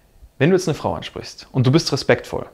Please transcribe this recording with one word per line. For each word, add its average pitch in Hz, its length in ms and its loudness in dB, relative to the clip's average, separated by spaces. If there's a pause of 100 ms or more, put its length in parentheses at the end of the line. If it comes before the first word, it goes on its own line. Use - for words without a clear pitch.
(380)
Wenn 156 140 4
du 190 40 6
jetzt 180 140 0
eine 147 60 -2
Frau 92 180 -4
ansprichst - 580 -12
und 127 160 2
du 127 40 6
bist 160 200 2
respektvoll, - 640 -2